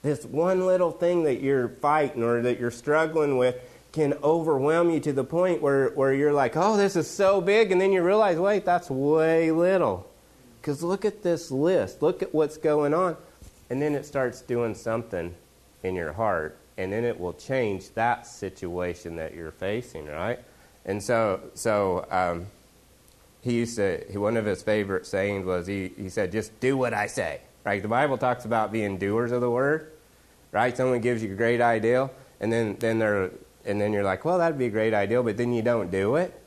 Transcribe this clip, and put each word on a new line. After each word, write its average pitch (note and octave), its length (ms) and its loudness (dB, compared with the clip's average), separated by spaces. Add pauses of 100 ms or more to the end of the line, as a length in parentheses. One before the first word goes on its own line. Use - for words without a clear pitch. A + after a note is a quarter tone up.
This C#3+ 240 -4
one F#3 400 0
little F3+ 260 4
thing E3+ 320 2
that C#3 180 0
you're C3+ 280 2
fighting C#3+ 540 0
or A#2 180 2
that B2 180 0
you're A#2+ 120 -2
struggling D3+ 640 0
with B2 180 2 (380)
can D3 280 0
overwhelm D#3+ 680 2
you D#3+ 100 2
to D3 140 -2
the C3 100 0
point E3+ 380 0
where, C#3 300 2
where C3+ 220 2
you're C#3+ 200 2
like, D3 240 2
"Oh, G3+ 180 4
this G3 220 2
is D#3 100 0
so G3 320 4
big," G3+ 320 4
and F3+ 80 4
then F#3+ 140 4
you F#3 80 4
realize, F#3+ 360 4
"Wait, G3 280 2
that's F3 240 2
way D#3+ 600 4
little." D#3+ 560 2 (540)
'Cause D3 220 -4
look F#3+ 220 -2
at G#3 180 -4
this E3 280 -2
list. C#3 500 0
Look E3+ 200 0
at - 120 -6
what's D3+ 240 0
going D3+ 360 2
on. E3+ 220 0 (540)
And C3 120 -4
then D3+ 140 0
it C3 100 -6
starts B2+ 360 -4
doing A#2+ 340 -2
something F#2+ 600 -6 (480)
in F#2 120 -2
your E2 180 -4
heart, F2+ 440 -2 (200)
and F#2+ 140 -4
then A2+ 140 -2
it A#2 140 -4
will F2 140 -6
change G#2+ 600 -4
that A#2 340 -2
situation F2 880 -8
that D#2+ 180 -10
you're D#2+ 180 -12
facing, G2 560 -8
right? F2 320 -6 (460)
And G2+ 160 -4
so, A2 380 0 (140)
so, G2+ 580 0
um, F2+ 360 -2 (960)
he A#2+ 120 -2
used A#2 240 -2
to, G2 320 0
he, G2 80 -8
one G#2 180 0
of A2+ 100 0
his G2 160 -2
favorite G2 440 -2
sayings G2 400 -2
was, F2+ 220 -2
he, F#2+ 280 -6
he F#2+ 140 -10
said, F#2 240 -4
"Just G#2+ 260 -6
do C3 160 0
what B2 180 -2
I G#2 140 -2
say," D#2 320 -6 (240)
right? G2+ 180 -2
The G#2+ 60 -6
Bible C3 300 0
talks B2 260 -2
about A2 300 -2
being G#2 240 -2
doers A2 340 -2
of B2 80 0
the B2 100 0
word, C#3+ 420 0 (600)
right? A#2+ 240 2
Someone B2+ 240 2
gives A2+ 240 0
you G2+ 80 -6
a G2 40 -8
great A#2 260 2
idea, A#2 480 2 (320)
and A2 100 0
then, A2+ 280 0
then A2+ 200 0
they're, G2+ 300 0 (360)
and G#2 140 -2
then G#2 140 0
you're G2+ 100 0
like, F#2+ 220 -2
"Well, F3+ 120 2
that'd E3 200 0
be B2+ 80 0
a A2+ 60 -2
great A2 220 2
idea," G#2+ 300 2
but G#2+ 140 -2
then A#2+ 160 0
you A#2 80 0
don't A2 280 0
do G2 280 0
it. F3+ 160 -2 (140)